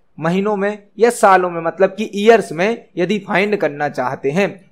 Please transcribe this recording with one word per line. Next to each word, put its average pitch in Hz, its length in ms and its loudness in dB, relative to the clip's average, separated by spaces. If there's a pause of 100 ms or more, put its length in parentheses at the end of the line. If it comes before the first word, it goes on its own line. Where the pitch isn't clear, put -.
(180)
महीनों 190 380 -2
में 202 320 -6 (120)
या 233 100 4
सालों 190 400 4
में, 170 120 -8
मतलब 180 360 -2
कि 220 180 -6
ईयर्स 202 360 4
में 202 340 -4 (120)
यदि 180 220 -2
फाइंड 202 380 -2
करना 147 320 -2
चाहते 135 420 -2
हैं, 180 180 0 (220)